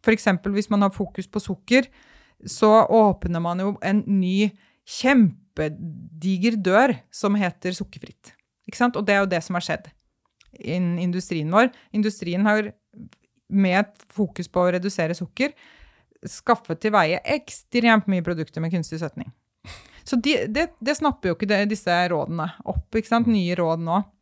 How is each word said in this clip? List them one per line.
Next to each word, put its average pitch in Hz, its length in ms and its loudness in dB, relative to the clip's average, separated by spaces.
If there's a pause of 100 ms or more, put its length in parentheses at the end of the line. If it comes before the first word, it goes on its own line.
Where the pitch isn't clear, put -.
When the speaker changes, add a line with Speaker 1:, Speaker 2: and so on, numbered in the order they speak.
Speaker 1:
For 226 80 4
eksempel 202 420 0
hvis 208 180 -2
man 208 120 2
har 196 80 4
fokus - 380 -8
på 208 120 -6
sukker, 240 460 0 (580)
så 214 440 6
åpner 185 520 2
man 175 180 -4
jo 202 240 -4
en 202 240 2
ny 196 440 2 (380)
kjempediger 175 1700 0
dør 208 380 2 (160)
som 202 240 -2
heter 185 420 -2
sukkerfritt. - 560 -14 (360)
Ikke - 80 -16
sant? 247 200 0
Og 208 100 -4
det 202 100 2
er 196 40 4
jo 196 100 0
det 165 140 -2
som 180 120 -6
har 175 80 -4
skjedd - 260 -6 (680)
innen 175 400 -4
industrien 175 540 -4
vår. 240 180 4 (220)
Industrien 202 540 -2
har 214 260 0 (760)
med 190 340 2
et - 240 -14
fokus - 400 -6
på 180 140 0
å 180 100 2
redusere 175 440 -2
sukker 262 360 -4 (680)
skaffet - 580 -4
til 214 120 -2
veie 175 320 4
ekstremt 233 840 0
mye 185 160 0
produkter 160 380 -6
med 165 120 -2
kunstig 160 280 -4
søtning. 151 300 -8 (760)
Så - 160 -2
de, 285 140 0 (140)
det, 285 180 -2 (140)
det 277 160 -2
snapper 262 340 -2
jo 160 60 -2
ikke 202 120 -4
det, 202 200 2
disse 202 240 -2 (160)
rådene 165 380 -2 (180)
opp, - 300 -6
ikke 220 140 -2
sant? 233 200 2
Speaker 2:
Mm. 226 80 4
Speaker 1:
Nye 175 200 0
råd 165 240 0
nå. 170 200 0 (220)